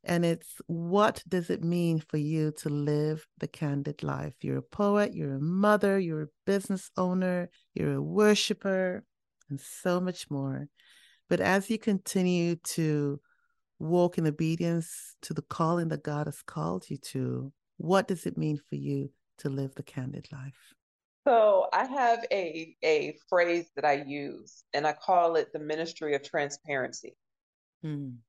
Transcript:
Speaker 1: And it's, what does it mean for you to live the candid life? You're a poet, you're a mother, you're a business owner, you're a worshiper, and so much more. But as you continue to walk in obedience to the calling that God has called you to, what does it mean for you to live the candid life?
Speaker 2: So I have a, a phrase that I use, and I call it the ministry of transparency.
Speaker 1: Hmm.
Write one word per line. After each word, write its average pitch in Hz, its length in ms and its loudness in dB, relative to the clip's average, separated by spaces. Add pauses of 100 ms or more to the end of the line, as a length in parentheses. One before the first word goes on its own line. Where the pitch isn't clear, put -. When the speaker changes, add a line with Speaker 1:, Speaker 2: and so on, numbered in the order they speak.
Speaker 1:
And 170 220 2
it's, 165 300 -2 (120)
what 170 600 2
does 170 220 -2
it 175 140 -2
mean 170 360 2
for - 180 -4
you 156 420 0
to 156 100 -4
live 147 560 0 (120)
the 151 100 -6
candid 143 560 -4
life? 143 380 -4
You're 135 160 -2
a 135 40 -4
poet, 208 520 2
you're 143 220 -4
a 135 60 -4
mother, 196 580 4
you're 160 240 -2
a 147 40 -8 (180)
business 196 520 -2
owner, 180 520 0 (240)
you're 147 220 0
a 139 60 -2
worshiper, 190 1040 2 (440)
and 139 100 -6
so - 420 -2
much 180 280 -6
more. 139 380 -4 (600)
But 180 100 2
as 196 300 2
you 220 100 0
continue 180 760 2
to 147 680 0 (560)
walk 175 400 2
in 160 100 2
obedience 165 920 -2
to - 120 -8
the 151 100 -4
calling 170 460 0
that 151 140 -4
God 151 240 -4
has 147 140 -10
called 170 480 -6
you 143 80 -6
to, 127 540 -6 (260)
what 185 320 2
does 180 160 -4
it 170 120 -4
mean 151 200 -2
for - 180 -10
you 139 340 -4 (280)
to - 120 -8
live 135 260 -4
the - 80 -12
candid 135 500 -10
life? 135 400 -16 (540)
Speaker 2:
So 214 440 6
I 208 140 2
have 240 460 2
a, 165 520 -4
a 151 320 2 (140)
phrase 170 460 2
that 143 100 -4
I 143 200 2
use, 143 580 -10 (100)
and 147 140 0
I 151 60 0
call 170 420 2
it - 180 0
the 156 60 -6
ministry 156 560 -4
of 139 80 -2
transparency. 143 920 -6 (680)
Speaker 1:
Hmm. 147 280 -6 (180)